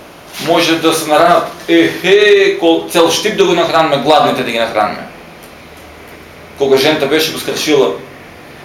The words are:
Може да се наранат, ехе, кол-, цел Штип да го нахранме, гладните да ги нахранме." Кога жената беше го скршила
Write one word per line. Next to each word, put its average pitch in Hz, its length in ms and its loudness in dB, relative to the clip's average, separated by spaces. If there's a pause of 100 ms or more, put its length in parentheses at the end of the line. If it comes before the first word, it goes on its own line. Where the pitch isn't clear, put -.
(480)
Може 165 320 0
да 156 160 0
се 156 120 -6
наранат, 165 380 2 (240)
ехе, 196 920 2
кол-, 165 320 0
цел 165 200 2
Штип 202 260 -4
да 185 80 2
го 180 80 0
нахранме, 156 460 0
гладните 143 440 0
да 117 80 -6
ги 117 80 -4
нахранме." 107 480 -4 (1500)
Кога 135 180 2
жената 143 300 0
беше 156 260 -2
го - 60 -10
скршила 139 540 -2 (720)